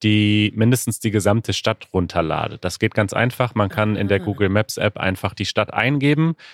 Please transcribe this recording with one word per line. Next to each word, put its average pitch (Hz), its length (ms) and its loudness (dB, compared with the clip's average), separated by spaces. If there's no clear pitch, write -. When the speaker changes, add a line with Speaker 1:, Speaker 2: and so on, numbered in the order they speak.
Speaker 1:
die, 107 520 4
mindestens 117 440 0
die 110 120 -2
gesamte 101 420 2
Stadt - 400 -4
runterlade. 80 640 -2
Das - 220 -8
geht 110 160 0
ganz 107 180 0
einfach. 120 400 0
Man 104 160 2
kann 107 260 0
in 98 120 -2
der 98 140 2
Speaker 2:
Ah. - 20 -12
Speaker 1:
Google 101 260 0
Maps 104 280 0
App 101 200 -2
einfach 95 360 -2
die 98 120 -6
Stadt - 280 -2
eingeben 143 640 2